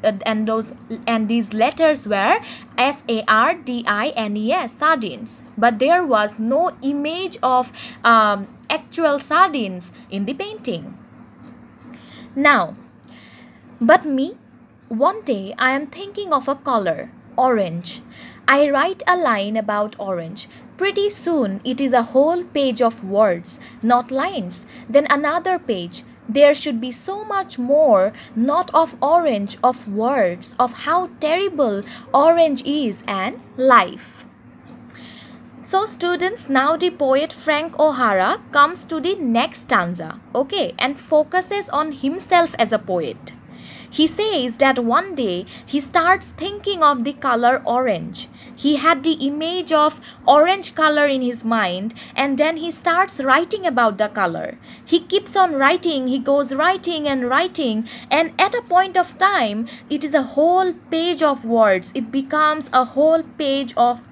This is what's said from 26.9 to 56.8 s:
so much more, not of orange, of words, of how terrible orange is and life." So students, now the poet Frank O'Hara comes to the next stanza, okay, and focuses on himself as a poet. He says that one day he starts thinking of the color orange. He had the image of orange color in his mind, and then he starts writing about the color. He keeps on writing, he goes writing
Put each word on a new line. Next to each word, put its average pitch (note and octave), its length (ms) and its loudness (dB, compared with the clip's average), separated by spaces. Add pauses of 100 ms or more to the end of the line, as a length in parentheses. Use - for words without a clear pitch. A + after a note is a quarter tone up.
so G4 340 -10
much G4 340 -6
more, A#3+ 560 4 (200)
not C#4+ 380 0
of D#4+ 300 2
orange, C#4 600 0
of B3 240 0
words, G#3 720 -2
of B3 140 0
how E4+ 380 -2 (100)
terrible D4+ 640 0 (320)
orange D#4 500 4
is C#4 420 -4
and G3+ 300 -4 (220)
life." A#3+ 640 2 (1400)
So F#4+ 240 -2
students, F4+ 640 -4
now C#4 280 2
the F4 140 0
poet C#4 400 0
Frank D4+ 480 -4
O'Hara B3+ 640 2 (100)
comes D4 340 2
to D#4+ 140 -6
the F4+ 180 -2
next B3+ 480 -2
stanza, F3 560 -2 (140)
okay, C4+ 440 -2
and C#4 200 -2
focuses F4+ 720 -2
on D4+ 240 -4
himself E4 680 0
as A3 140 0
a G#3+ 60 0
poet. E3+ 540 -6 (580)
He D#4 160 2
says D#4 500 -2
that C4+ 280 2
one E4 300 0
day G3+ 320 -4 (180)
he C#4+ 160 -4
starts F4 480 -2 (120)
thinking G4 420 -6
of C#4 220 2
the C#4 100 -6
color B3 500 0
orange. G3 640 -4 (260)
He C#4+ 220 0
had C#4 260 0
the D#4+ 120 0 (140)
image D#4+ 440 -4
of D4+ 260 2 (280)
orange E4+ 480 4
color D4+ 320 2
in C4+ 160 0
his A#3+ 200 -4
mind, G#3+ 520 -2 (200)
and C4+ 220 0
then D#4 220 0
he E4 120 -6
starts F4 480 -2 (100)
writing F4 420 0
about A3+ 260 2
the G#3 120 -2
color. E3+ 500 -4 (260)
He - 160 2
keeps - 360 -4
on F4+ 180 4
writing, C#4+ 540 0
he C4+ 100 0
goes C#4 340 0
writing E4 560 -2